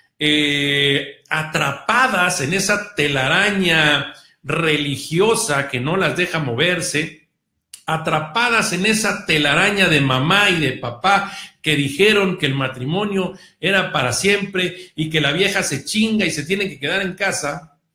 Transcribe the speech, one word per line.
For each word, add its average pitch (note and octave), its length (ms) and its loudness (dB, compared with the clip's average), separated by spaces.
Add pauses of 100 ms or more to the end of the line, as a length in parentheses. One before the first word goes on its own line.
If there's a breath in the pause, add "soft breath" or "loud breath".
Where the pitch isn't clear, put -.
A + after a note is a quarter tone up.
(200 soft breath)
Eh, C#3+ 1080 0
atrapadas F3 1120 0
en C#3 120 -2
esa G3 420 -2
telaraña D#3 1200 2 (300 loud breath)
religiosa D3+ 1300 0
que B2+ 100 -2
no D#3 180 0
las D#3+ 200 0
deja F3 220 0
moverse, D#3 880 -2 (580)
atrapadas D#3+ 880 0
en F3+ 120 -2
esa G#3+ 400 0
telaraña E3+ 600 2
de D3+ 140 4
mamá D3+ 500 2
y E3 80 0
de C3 140 0
papá - 640 -2 (260 loud breath)
que D3+ 140 0
dijeron F#3+ 640 2
que - 80 -4
el C3+ 80 0
matrimonio E3 800 -2 (260 loud breath)
era F#3 320 0
para C3 220 0
siempre F#3+ 840 -2
y D#3 140 -4
que D#3 120 0
la C#3+ 100 2
vieja F#3+ 320 0
se C#3 200 -4
chinga G#3+ 420 0
y D#3+ 60 -2
se D3 140 -6
tiene G3 240 -2
que C#3 100 -14
quedar E3+ 220 -2
en F#3 120 -4
casa. E3+ 680 -6 (160)